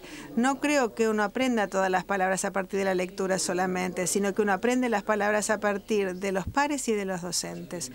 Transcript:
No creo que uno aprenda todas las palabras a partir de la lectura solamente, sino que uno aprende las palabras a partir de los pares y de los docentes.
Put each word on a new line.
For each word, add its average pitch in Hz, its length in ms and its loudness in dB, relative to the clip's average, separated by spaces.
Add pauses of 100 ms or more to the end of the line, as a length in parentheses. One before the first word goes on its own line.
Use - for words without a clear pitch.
(360)
No 262 240 2
creo 285 340 2
que 226 140 2
uno 214 160 2
aprenda 233 440 0
todas 190 220 2
las 185 140 2
palabras 190 420 0
a 196 60 -2
partir 196 280 -2
de 196 60 0
la 190 80 2
lectura 185 460 0
solamente, 185 680 0
sino 196 280 0
que 214 80 2
uno 202 100 2
aprende 247 360 2
las 208 120 2
palabras 208 480 2
a 208 100 2
partir 196 580 0
de 190 160 -2
los 185 120 -2
pares 285 420 0
y 226 60 2
de 202 120 -2
los 185 180 -4
docentes. 175 720 -6